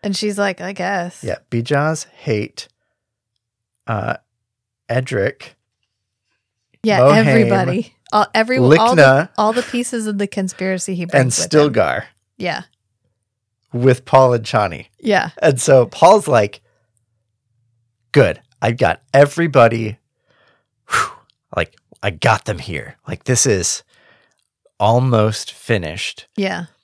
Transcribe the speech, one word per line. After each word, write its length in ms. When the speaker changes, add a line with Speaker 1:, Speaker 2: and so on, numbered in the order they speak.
Speaker 1:
And 140
she's 220
like, 220
"I 120
guess." 520
Speaker 2:
Yeah. 140
Bijaz, 560
Hate, 640
uh, 300
Edric, 680
Speaker 1:
Yeah, 180
Speaker 2:
Mohaim, 260
Speaker 1:
everybody. 680
All, 220
every, 240
all 120
the, 60
Speaker 2:
Likna, 600
Speaker 1:
all 160
the 120
pieces 420
of 120
the 100
conspiracy 680
he 80
Speaker 2:
and 80
Speaker 1:
brings 280
with 140
him. 200
Speaker 2:
Stilgar. 320
Speaker 1:
Yeah. 240
Speaker 2:
With 320
Paul 300
and 100
Chani. 420
Speaker 1:
Yeah. 300
Speaker 2:
And 180
so 260
Paul's 420
like, 340
"Good. 280
I've 160
got 240
everybody. 880
Whew. 220
Like, 200
I 80
got 340
them 160
here. 360
Like, 160
this 220
is 360
almost 760
finished. 840
Speaker 1:
Yeah. 300